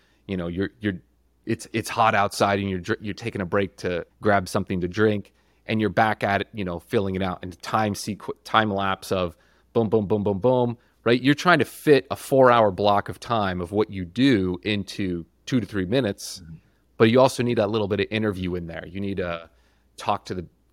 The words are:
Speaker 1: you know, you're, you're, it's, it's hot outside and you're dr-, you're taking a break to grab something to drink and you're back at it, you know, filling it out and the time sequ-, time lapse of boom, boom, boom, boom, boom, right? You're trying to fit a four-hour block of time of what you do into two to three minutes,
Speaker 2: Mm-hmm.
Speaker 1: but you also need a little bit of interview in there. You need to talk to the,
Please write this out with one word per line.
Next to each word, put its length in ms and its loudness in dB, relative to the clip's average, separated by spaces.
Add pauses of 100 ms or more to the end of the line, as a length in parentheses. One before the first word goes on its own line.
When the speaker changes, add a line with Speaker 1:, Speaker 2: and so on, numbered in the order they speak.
(280)
Speaker 1:
you 100 -4
know, 100 -6
you're, 220 -4 (120)
you're, 180 -4 (480)
it's, 260 -6
it's 160 -4
hot 240 2
outside 460 2
and 100 -4
you're 100 -4
dr-, 220 -6
you're 140 -10
taking 260 -8
a 40 -4
break 320 -2
to 280 -6 (160)
grab 260 2
something 340 -2
to 60 -2
drink 460 0 (320)
and 160 -2
you're 80 2
back 340 0
at 180 0
it, 120 -6
you 100 -6
know, 140 -6
filling 380 -2
it 80 -2
out 180 -4
and 100 -10
the 60 -18
time 380 -2
sequ-, 340 -10 (140)
time 280 0
lapse 400 -2
of 240 -2 (380)
boom, 160 2
boom, 160 2
boom, 180 0
boom, 140 0
boom, 400 0 (260)
right? 180 2
You're 120 4
trying 240 4
to 80 2
fit 460 4
a 40 -2
four-hour 540 6
block 400 0
of 100 -12
time 420 -2
of 100 -8
what 180 0
you 160 -8
do 560 0
into 640 -4 (200)
two 140 0
to 60 -4
three 200 -4
minutes, 580 -4
Speaker 2:
Mm-hmm. 120 -18 (420)
Speaker 1:
but 140 8
you 100 6
also 220 4
need 160 0
a 80 2
little 200 -2
bit 120 -2
of 100 0
interview 460 -2
in 100 -6
there. 220 -12
You 120 -12
need 180 -6
to 300 -6 (480)
talk 300 -4
to 80 -8
the, 120 -8 (280)